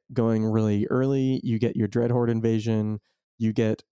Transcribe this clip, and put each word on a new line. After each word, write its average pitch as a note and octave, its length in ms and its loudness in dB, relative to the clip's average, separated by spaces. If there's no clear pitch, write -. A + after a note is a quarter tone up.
going A2+ 320 0
really A2 420 2
early. C3 560 0
You A2+ 160 -2
get A2+ 160 0
your A2 120 0
Dreadhorde A#2+ 420 0
Invasion. A2 680 0
You A2 160 0
get A2 380 0